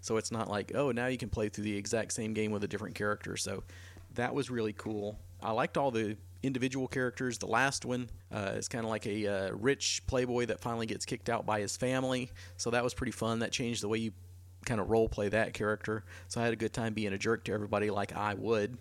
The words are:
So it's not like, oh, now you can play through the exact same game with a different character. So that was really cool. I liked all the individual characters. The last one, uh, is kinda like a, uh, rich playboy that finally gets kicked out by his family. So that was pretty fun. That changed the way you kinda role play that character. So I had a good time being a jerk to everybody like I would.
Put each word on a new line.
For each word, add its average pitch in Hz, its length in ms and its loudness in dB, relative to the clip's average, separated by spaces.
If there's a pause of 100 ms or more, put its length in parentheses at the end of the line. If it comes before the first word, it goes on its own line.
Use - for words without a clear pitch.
So 113 160 0
it's - 140 0
not 113 180 -2
like, 101 260 0
oh, 135 160 4
now 120 160 0
you 127 100 0
can 117 120 -4
play 107 180 0
through 104 160 -4
the 104 140 0
exact 110 340 0
same 110 220 -2
game 107 180 2
with 101 120 0
a 101 40 -2
different 101 260 -4
character. 104 440 0
So 98 260 -4 (520)
that 123 200 0
was 127 160 0
really 110 220 0
cool. 104 440 -4 (240)
I 110 100 0
liked 127 260 2
all 139 140 4
the 110 260 2 (260)
individual 131 460 0
characters. 127 480 0
The 98 100 -4
last 123 380 4
one, 123 240 -2 (220)
uh, 101 260 -2
is 107 100 -4
kinda 113 200 -2
like 110 200 -2
a, 104 200 0
uh, 98 260 0
rich 127 520 2
playboy 123 420 2
that 107 120 0
finally 113 260 -2
gets 104 200 -4
kicked 120 240 -4
out 117 160 0
by 107 160 2
his 98 160 -2
family. 131 540 0 (260)
So - 120 -2
that 120 140 4
was 123 100 0
pretty 110 200 -2
fun. 113 260 2
That 110 140 0
changed 117 280 0
the 101 60 -2
way 113 120 2
you 113 120 -2 (540)
kinda 110 180 2
role 113 240 6
play 104 220 2
that 104 240 2
character. 107 500 0 (240)
So - 140 -2
I - 20 2
had 117 100 4
a 113 40 -2
good 110 160 0
time 113 200 0
being 104 200 0
a 98 40 -2
jerk 110 280 2
to - 80 0
everybody 104 360 2
like 101 220 0
I 101 220 0
would. 104 480 2